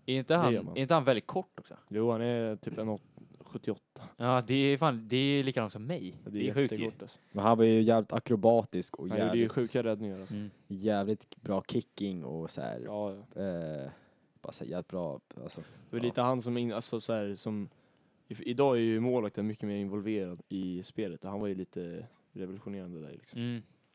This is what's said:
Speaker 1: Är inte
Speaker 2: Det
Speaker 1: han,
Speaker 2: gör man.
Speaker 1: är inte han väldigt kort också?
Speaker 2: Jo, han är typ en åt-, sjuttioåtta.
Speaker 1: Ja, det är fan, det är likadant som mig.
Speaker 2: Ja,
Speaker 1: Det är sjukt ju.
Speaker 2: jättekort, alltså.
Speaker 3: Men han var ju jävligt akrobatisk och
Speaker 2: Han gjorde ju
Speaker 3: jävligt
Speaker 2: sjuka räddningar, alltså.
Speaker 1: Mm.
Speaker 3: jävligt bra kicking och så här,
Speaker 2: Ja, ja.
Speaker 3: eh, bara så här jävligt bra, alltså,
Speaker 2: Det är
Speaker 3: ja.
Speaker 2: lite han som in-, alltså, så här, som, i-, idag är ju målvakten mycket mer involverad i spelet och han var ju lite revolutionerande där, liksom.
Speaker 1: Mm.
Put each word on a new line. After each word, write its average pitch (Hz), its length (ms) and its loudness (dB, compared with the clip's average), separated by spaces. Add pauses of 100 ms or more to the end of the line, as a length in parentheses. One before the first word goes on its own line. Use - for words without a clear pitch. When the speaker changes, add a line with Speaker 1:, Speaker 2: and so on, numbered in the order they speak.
Speaker 1:
Är 127 120 0
inte 135 160 2
Speaker 2:
Det 170 40 6
Speaker 1:
han, 151 160 4
Speaker 2:
gör 101 80 0
man. - 140 -8
Speaker 1:
är - 40 0
inte 139 140 4
han 151 100 4
väldigt 120 220 4
kort - 340 -6
också? - 140 -20 (140)
Speaker 2:
Jo, 110 240 2
han 113 80 0
är 117 360 0
typ - 220 -10
en 110 100 -4
åt-, 104 140 -4 (380)
sjuttioåtta. - 600 -8 (140)
Speaker 1:
Ja, 123 300 2
det 123 80 2
är 139 240 4
fan, 123 300 0
det 117 80 2
är 139 280 4
likadant 127 280 -2
som 107 140 -10
mig. - 380 -6
Speaker 2:
Ja, - 60 -12
Speaker 1:
Det 104 180 -2
är 123 60 -2
sjukt 127 180 2
ju. 110 40 -2
Speaker 2:
jättekort, 110 260 -4
alltså. - 160 -16 (140)
Speaker 3:
Men 101 120 0
han 113 140 8
var 113 60 8
ju 113 180 8
jävligt 110 300 6
akrobatisk 113 840 2
och 78 120 -8
Speaker 2:
Han 107 100 -2
gjorde 101 40 2 (120)
ju 117 60 4
Speaker 3:
jävligt 113 120 2
Speaker 2:
sjuka 123 300 0
räddningar, 104 380 0
alltså. 95 140 -10
Speaker 1:
Mm. 104 160 -6 (160)
Speaker 3:
jävligt 101 680 0
bra 98 320 -2
kicking 98 560 -4
och 80 260 -6
så - 100 -10
här, 60 240 -6
Speaker 2:
Ja, 104 300 -4 (200)
ja. - 80 -6
Speaker 3:
eh, 95 480 -4 (520)
bara - 100 -10
så - 120 -12
här 62 60 -8
jävligt 87 180 -6
bra, 82 320 -6 (220)
alltså, 85 180 -14 (300)
Speaker 2:
Det 117 60 -6
är 117 40 -4
Speaker 3:
ja. 120 40 0
Speaker 2:
lite 120 180 0
han 127 200 2
som 120 140 -2
in-, 120 160 -2
alltså, 113 280 -4
så - 120 -4
här, 104 220 -2
som, 104 340 -6 (600)
i-, 104 220 -8
idag 131 260 4
är 117 40 2
ju 113 200 2
målvakten 113 460 0
mycket 107 220 -6
mer 104 80 -2
involverad 101 720 -4
i 92 340 -4
spelet 92 420 -8
och 92 60 -8
han 101 100 -6
var 104 80 -2
ju 98 60 -2
lite 87 520 -8 (260)
revolutionerande 95 680 -10
där, 73 120 -14
liksom. - 280 -14
Speaker 1:
Mm. 120 220 -4 (320)